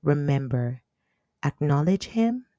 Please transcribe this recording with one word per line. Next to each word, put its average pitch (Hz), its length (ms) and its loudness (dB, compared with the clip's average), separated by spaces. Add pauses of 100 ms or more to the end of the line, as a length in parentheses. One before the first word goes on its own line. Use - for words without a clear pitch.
Remember, 139 760 0 (640)
acknowledge 147 600 0
him 240 400 -2 (120)